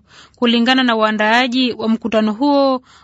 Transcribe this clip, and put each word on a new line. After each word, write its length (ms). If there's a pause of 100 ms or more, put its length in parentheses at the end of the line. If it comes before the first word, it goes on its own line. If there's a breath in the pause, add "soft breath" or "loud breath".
(360 loud breath)
Kulingana 480
na 120
waandaaji 760
wa 160
mkutano 440
huo, 480 (220 soft breath)